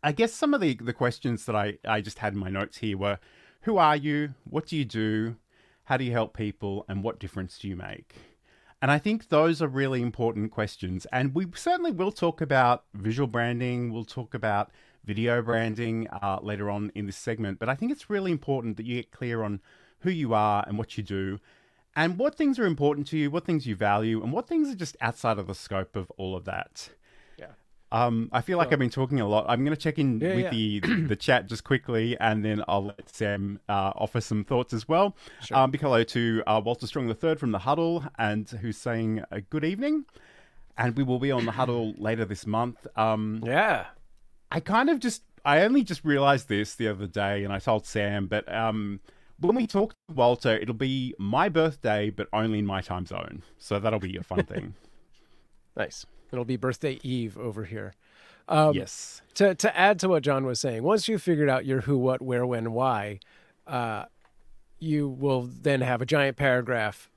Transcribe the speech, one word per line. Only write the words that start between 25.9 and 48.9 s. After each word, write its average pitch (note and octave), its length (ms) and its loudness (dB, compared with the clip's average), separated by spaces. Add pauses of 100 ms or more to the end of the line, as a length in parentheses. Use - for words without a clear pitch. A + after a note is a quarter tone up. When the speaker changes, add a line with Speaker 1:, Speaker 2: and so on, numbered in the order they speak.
Speaker 1:
of F#2+ 220 -8
all F#2+ 180 -4
of F2+ 100 -8
that. - 440 -10 (480)
Speaker 2:
Yeah. - 80 -18 (460)
Speaker 1:
Um, A#2 420 2
I A#2+ 80 2
feel F3+ 160 -2
like E3 100 4
Speaker 2:
Well D#3+ 60 4
Speaker 1:
I've C#3+ 60 2
been B2+ 100 2
talking C3 320 0
a G#2 60 0
lot. G#2+ 200 2
I'm A#2+ 160 2
gonna D3 140 0
check D3+ 200 -2
in C3 220 2
Speaker 2:
Yeah, F3+ 160 0
Speaker 1:
with F#3 100 0
Speaker 2:
yeah. F3+ 40 -2
Speaker 1:
the, G#2+ 300 0 (280)
the G#2+ 80 0
chat A#2 320 2
just A2 160 -8
quickly, A#2+ 560 0
and A2 240 2
then G#2+ 240 0
I'll G2 200 0
let - 280 -14
Sam, G2+ 540 -2
uh, G2 260 0
offer G#2+ 240 -2
some G#2+ 240 -2
thoughts B2 300 -2
as A2 160 -6
well. F#3+ 260 2 (260)
Speaker 2:
Sure. - 140 -4
Speaker 1:
Um, C3+ 160 6
big C#3 80 -2
hello B2+ 240 6
to, A2+ 440 2
uh, A2 180 4
Walter A#2+ 220 -2
Strong C3 200 -4
the A2+ 80 0
third D#3+ 240 0
from B2+ 120 0
the G2 80 0
Huddle, D#3+ 440 0 (140)
and G#2+ 320 0
who's A2 280 -6
saying, A2+ 540 -2
uh, G2+ 80 -6 (100)
"Good D3+ 140 -2
evening." C4+ 400 0 (760)
And A#2 200 0
we C#3 60 2
will B2+ 160 0
be C#3 120 0
on A#2+ 140 0
the A2+ 80 -2
Huddle A#2+ 420 0
Speaker 2:
<clears throat> - 20 -20
Speaker 1:
later A2 280 0
this G2 220 -8
month. A2+ 380 -2 (120)
Um, A2 480 0
Speaker 2:
Yeah. C#3 400 2 (680)
Speaker 1:
I E3 80 0
kind A3+ 300 2
of D4+ 100 2
just, A#3 240 -4 (220)
I C#3+ 160 6
only B3 220 6
just F3+ 220 -6
realized C#3 440 4
this G#2 260 0
the A2+ 140 -2
other G2+ 180 -4
day, G2+ 380 0
and G2+ 80 -4
I G2 60 -2
told A2 260 0
Sam, G2+ 420 -2
but, G#2 260 -4
um, G#2+ 460 -2 (400)